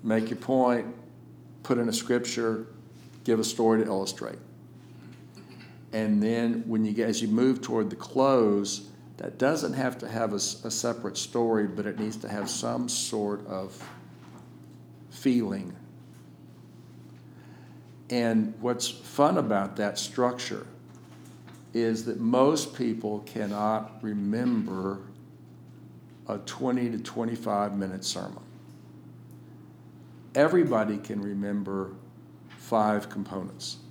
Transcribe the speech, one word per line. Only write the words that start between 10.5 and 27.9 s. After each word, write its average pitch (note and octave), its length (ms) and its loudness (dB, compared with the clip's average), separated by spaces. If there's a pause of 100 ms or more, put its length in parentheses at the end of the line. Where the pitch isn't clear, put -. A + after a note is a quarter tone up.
a A2+ 80 -6
separate A2 460 -2
story, A2+ 500 2
but G2 180 -4
it G#2 140 -6
needs A2 180 -4
to G#2+ 120 -8
have G#2 200 -4
some A#2+ 380 -2
sort G#2 600 -2
of F#2+ 360 -8 (1300)
feeling. G2 680 0 (2250)
And A2+ 520 2
what's A#2+ 260 -2
fun - 500 2
about G#2 400 2
that G2+ 200 -2
structure - 680 -2 (1040)
is A2+ 320 2
that G#2+ 140 -2
most C3 560 4
people A2 500 -2
cannot G#2+ 760 -2
remember G2+ 1000 0 (1300)
a G#2 120 -4
twenty B2 500 0
to A2+ 100 -2
twenty-five A2 760 -2
minute F#2+ 280 -4